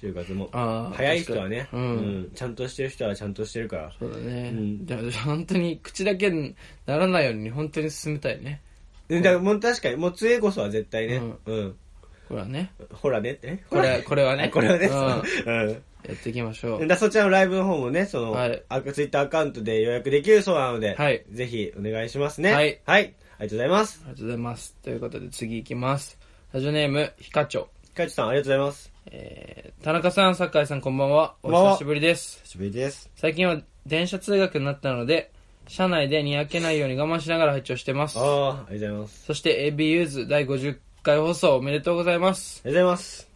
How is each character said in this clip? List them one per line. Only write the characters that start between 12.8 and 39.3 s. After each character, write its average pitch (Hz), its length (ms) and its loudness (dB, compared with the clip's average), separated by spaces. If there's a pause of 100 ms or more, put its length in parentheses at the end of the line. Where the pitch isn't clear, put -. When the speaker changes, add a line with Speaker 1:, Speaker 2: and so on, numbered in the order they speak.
Speaker 1:
ほ - 180 0
ら 113 100 2
ね 120 120 -4
っ - 20 -8
て？ 151 360 -12
Speaker 2:
こ 370 100 2
れ、 127 260 4
こ - 80 -2
れ 139 80 4
は 131 140 4
ね。 147 80 0
Speaker 1:
あ、 - 60 0
こ 147 100 4
れ 113 80 4
は 175 100 6
ね。 196 80 4
Speaker 2:
う - 20 4
ん。 143 40 2
Speaker 1:
そ 139 140 0
う。 123 180 0 (220)
う 117 40 -2 (220)
ん。 123 100 -8 (240)
Speaker 2:
や - 60 -8
っ - 100 -8
て 120 80 -6
い - 40 -8
き 120 80 -4
ま 113 120 -6
し - 100 -12
ょ 113 140 -2
う。 156 80 -2
Speaker 1:
だ、 175 100 4
そ 208 140 2
ち 220 80 2
ら 208 60 6
の 196 60 4
ラ 190 120 6
イ 190 60 4
ブ 185 80 0
の 185 80 2
方 185 140 0
も 123 120 -2
ね、 180 160 0
そ 143 140 -4
の、 113 100 -2
Speaker 2:
は 123 160 0
い。 120 220 -4
Speaker 1:
あ、 131 120 -2
Twitter 139 400 -2
ア 139 60 2
カ 160 160 0
ウ 151 40 0
ン 139 60 -6
ト 120 100 -10
で 110 200 2
予 117 80 2
約 120 200 -2
で 143 120 4
き 185 80 2
る 214 120 10
そ 196 100 0
う - 40 4
な 131 140 2
の 120 80 -2
で、 104 160 0
Speaker 2:
は 147 160 2
い。 120 220 0
Speaker 1:
ぜ 123 160 -6
ひ 110 280 -4
お 101 60 -8
願 110 220 -4
い 117 40 -8
し 135 100 -8
ま 143 120 0
す - 100 -10
ね。 175 120 4
Speaker 2:
は 147 100 4
い。 147 220 0
Speaker 1:
は 190 160 6
い。 - 20 0
あ - 0 -
り - 80 -4
が - 300 -20
と 107 60 -6
う - 40 -6
ご 104 60 -6
ざ 117 80 -2
い 139 40 2
ま 208 180 4
す。 - 180 -14
Speaker 2:
あ - 20 -16
り 131 60 -16
が 131 60 -16
と - 40 -12
う 110 40 -8
ご 117 60 -6
ざ 117 60 -6
い - 20 -6
ま 120 160 -6
す。 - 280 -16
と 131 60 -8
い 120 60 -6
う 113 40 -8
こ 117 100 -8
と - 80 -12
で 120 120 -12
次 113 260 -8
行 113 100 -10
き - 80 -10
ま 127 240 -2
す。 - 180 -12 (360)
ラ 131 80 -4
ジ 139 80 -2
オ 147 40 -2
ネ 151 140 2
ー - 20 0
ム、 147 300 0
ヒ - 140 -20
カ 147 140 2
チ - 120 -6
ョ。 - 80 -6 (200)
Speaker 1:
ヒ - 60 -20
カ 170 140 -2
チ 170 60 -10
ョ - 20 -16
さ 131 100 0
ん、 107 40 0
あ 117 60 0
り 139 40 4
が 143 60 0
と 135 60 -2
う 135 80 4
ご - 0 -
ざ 139 60 2
い - 40 0
ま 143 40 -6
す。 - 200 -20 (180)
Speaker 2:
え - 680 -18
ー、 - 40 -20
田 156 80 0
中 170 200 2
さ 190 160 6
ん、 180 80 4
酒 165 260 2
井 143 40 2
さ 143 100 -4
ん、 131 40 -4
こ 135 100 -2
ん 131 60 -2
ば 139 100 2
ん 139 40 2
は。 151 320 4
Speaker 1:
こ - 60 -6
ん 160 40 2
ば 175 80 8
ん 190 40 10
は。 196 80 10
Speaker 2:
お - 20 6
久 - 40 0
し 151 60 -6
ぶ 147 100 0
り 147 60 -2
で 165 140 4
す。 - 300 -10
Speaker 1:
久 - 60 -20
し 87 80 -18
ぶ 95 60 -4
り 101 60 -4
で 123 200 -2
す。 - 260 -18
Speaker 2:
最 160 180 0
近 180 140 2
は 160 120 0 (240)
電 156 220 0
車 185 140 -6
通 202 180 2
学 185 220 2
に 139 40 -2
な 139 100 -2
っ 139 60 -14
た 135 120 -2
の 120 140 -2
で、 160 260 0 (340)
車 185 220 0
内 156 200 2
で 151 140 2
に 143 120 -2
や 147 120 0
け 170 140 -2
な 165 100 0
い 156 80 2
よ 147 80 0
う - 20 -2
に 127 60 -4
我 156 220 0
慢 160 40 -2
し 147 80 -8
な 165 100 0
が 160 80 4
ら 143 60 4
拝 135 120 -2
聴 - 120 -6
し - 60 -10
て 135 120 -4
ま 143 120 0
す。 147 120 -8
Speaker 1:
あ 120 40 0
ー、 143 280 2
あ - 20 -4
り 139 60 -8
が - 0 -
と 127 80 -12
う 95 60 -12
ご 104 60 -6
ざ 104 80 -4
い 104 40 -4
ま 107 180 -8
す。 - 160 -20
Speaker 2:
そ 151 100 -4